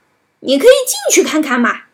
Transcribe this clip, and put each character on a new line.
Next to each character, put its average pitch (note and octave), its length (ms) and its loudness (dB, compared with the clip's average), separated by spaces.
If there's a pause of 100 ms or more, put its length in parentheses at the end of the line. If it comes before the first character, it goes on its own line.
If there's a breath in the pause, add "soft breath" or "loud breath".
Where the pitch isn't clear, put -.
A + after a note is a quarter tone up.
(400)
你 C4+ 180 -2
可 G4 80 0
以 C5 100 8 (100)
进 G#5 100 -6 (140)
去 - 160 2
看 D#4 140 -4
看 B3+ 180 -4
嘛。” A#3 360 -4